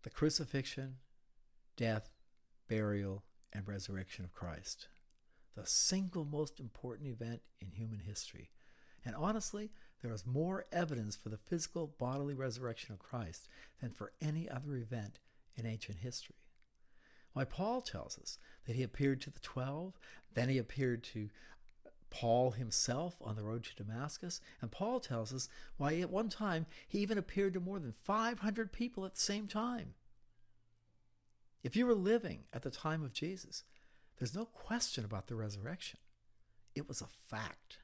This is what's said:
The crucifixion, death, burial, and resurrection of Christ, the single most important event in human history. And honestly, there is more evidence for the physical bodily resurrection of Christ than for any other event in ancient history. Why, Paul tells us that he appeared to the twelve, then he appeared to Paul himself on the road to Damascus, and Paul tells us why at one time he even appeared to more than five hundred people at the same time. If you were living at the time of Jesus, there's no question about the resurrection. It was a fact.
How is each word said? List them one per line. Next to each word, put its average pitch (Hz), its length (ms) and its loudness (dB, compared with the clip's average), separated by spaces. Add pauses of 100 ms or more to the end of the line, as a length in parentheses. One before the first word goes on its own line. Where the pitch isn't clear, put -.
The 120 60 -4
crucifixion, 135 880 2 (760)
death, 110 340 2 (580)
burial, 104 560 2 (280)
and 101 140 -4
resurrection 95 580 -4
of 90 80 -8
Christ, - 540 -6 (720)
the - 100 -6
single 185 580 6
most 147 360 0
important 127 480 -6
event 117 340 -4 (180)
in 92 120 -8
human 110 260 -2
history. - 520 -6 (540)
And 233 120 -4
honestly, 208 540 0 (300)
there 117 120 -2
is 95 120 -4
more 160 460 2
evidence 135 460 0
for - 120 -8
the 104 80 -2
physical 165 520 0 (100)
bodily 139 360 2
resurrection 123 580 -2
of 92 80 -8
Christ 104 480 -6 (320)
than 120 100 -2
for - 300 -10
any 156 280 0
other 139 280 -2
event 110 420 -2 (380)
in 113 100 -2
ancient 107 320 -2
history. - 380 -6 (960)
Why, 139 120 0
Paul 220 360 2
tells - 380 -6
us - 200 -8 (280)
that 117 100 0
he 127 80 2
appeared 135 380 4
to 143 80 -8
the - 100 -12
twelve, 143 580 -4 (340)
then 123 160 4
he 135 100 6
appeared 120 460 2
to 107 260 -4 (800)
Paul 120 420 6
himself 127 680 2
on 107 140 -2
the 107 80 -2
road 113 220 -2
to - 100 -10
Damascus, 123 680 -4 (200)
and 123 100 -4
Paul 226 300 0
tells 113 340 -2
us 131 140 -2 (280)
why 156 200 4
at 175 140 2
one 208 180 2
time 175 380 2 (200)
he 208 120 0
even 208 200 4
appeared 196 360 2
to 185 60 2
more 190 200 -2
than 123 120 -4
five 226 480 2
hundred 214 320 2
people 240 320 -2
at 185 120 -6
the - 40 0
same 208 260 2
time. 220 480 -2 (1700)
If 120 120 -4
you 247 120 8
were 240 80 10
living 202 580 4
at - 100 -4
the 135 80 -2
time 156 320 0
of 127 100 -2
Jesus, - 520 -4 (520)
there's 95 180 -2
no 220 100 0
question - 600 0
about 107 220 -2
the 120 80 -4
resurrection. 107 640 -4 (760)
It 147 140 -4
was 131 120 -4
a - 80 -8
fact. - 760 -8